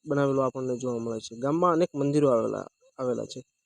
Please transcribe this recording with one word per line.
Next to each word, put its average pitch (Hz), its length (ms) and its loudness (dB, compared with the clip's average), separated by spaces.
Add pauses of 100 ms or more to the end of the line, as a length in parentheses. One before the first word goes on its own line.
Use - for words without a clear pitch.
બનાવેલું 139 400 2
આપણને 127 320 -4
જોવા 120 200 -4
મળે 113 220 -4
છે. - 160 -14
ગામમાં 160 380 2
અનેક 170 220 2
મંદિરો 143 340 2
આવેલા, 113 380 2 (300)
આવેલા 120 280 -4
છે, - 140 -14 (260)